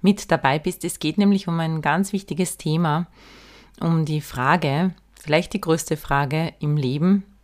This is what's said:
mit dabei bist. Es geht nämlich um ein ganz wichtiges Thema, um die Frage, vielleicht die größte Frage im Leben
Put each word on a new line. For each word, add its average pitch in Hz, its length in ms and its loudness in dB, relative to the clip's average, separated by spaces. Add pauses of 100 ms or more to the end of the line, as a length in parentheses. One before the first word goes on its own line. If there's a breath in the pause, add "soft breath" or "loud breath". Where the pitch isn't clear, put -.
mit 202 300 2
dabei 156 280 2
bist. - 280 -6
Es - 140 -8
geht 151 180 -2
nämlich 202 300 2
um 165 120 -2
ein 160 220 -2
ganz 170 320 0
wichtiges 180 420 -4
Thema, 160 520 0 (720 loud breath)
um 165 280 2
die 151 160 -2
Frage, 156 720 0 (260)
vielleicht 156 320 0
die - 80 -2
größte 160 380 0
Frage 143 640 -2
im 147 180 0
Leben 151 460 2 (200)